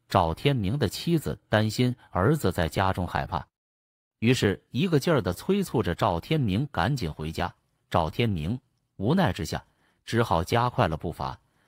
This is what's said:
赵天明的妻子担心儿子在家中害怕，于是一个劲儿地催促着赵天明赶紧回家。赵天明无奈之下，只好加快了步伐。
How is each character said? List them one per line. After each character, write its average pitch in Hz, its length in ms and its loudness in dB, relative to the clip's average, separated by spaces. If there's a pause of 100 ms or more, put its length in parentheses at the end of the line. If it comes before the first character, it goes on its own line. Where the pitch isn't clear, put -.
赵 85 240 4
天 139 240 0
明 107 220 0
的 120 100 0
妻 165 300 -2
子 - 220 -4 (100)
担 110 180 4
心 123 280 0 (160)
儿 107 240 2
子 98 160 0
在 85 160 0
家 95 260 0
中 87 140 -4
害 69 180 -4
怕， 73 220 -6 (720)
于 113 120 4
是 107 380 0
一 160 180 -2
个 160 120 2
劲 175 120 0
儿 143 80 4
地 92 140 0
催 196 300 0
促 131 180 -2
着 90 140 0
赵 90 240 0
天 156 200 -2
明 117 320 0
赶 101 240 0
紧 82 160 -4
回 80 200 -8
家。 87 200 -4 (380)
赵 82 220 2
天 120 180 0
明 92 300 -4 (380)
无 113 180 0
奈 151 180 2
之 - 100 -6
下， - 200 -6 (420)
只 113 160 0
好 85 220 2
加 117 260 0
快 117 180 2
了 80 80 -2
步 82 160 -6
伐。 67 280 -8 (280)